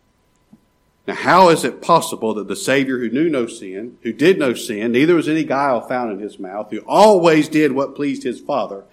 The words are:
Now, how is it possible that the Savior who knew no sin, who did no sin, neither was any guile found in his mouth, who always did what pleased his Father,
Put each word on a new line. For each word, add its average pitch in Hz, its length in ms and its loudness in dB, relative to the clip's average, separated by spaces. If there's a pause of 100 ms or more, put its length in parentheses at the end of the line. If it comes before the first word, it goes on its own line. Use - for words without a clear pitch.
(1080)
Now, - 80 -6
how 160 340 6
is 156 140 2
it 123 180 -6
possible 131 540 0
that 101 120 -8
the 98 80 -8
Savior 131 440 -2
who 120 100 -6
knew 143 180 0
no 131 200 -2
sin, 101 560 -14
who 117 100 -6
did 156 240 2
no 135 160 -2
sin, 110 380 -6
neither 151 240 2
was 151 120 0
any 156 160 -2
guile 135 380 -2
found 123 300 -6
in 95 80 -10
his 101 200 -12
mouth, 101 300 -12
who 107 180 -10
always 170 600 6
did 151 220 2
what 135 240 -4
pleased 143 280 -6
his 123 160 -6
Father, 98 540 -6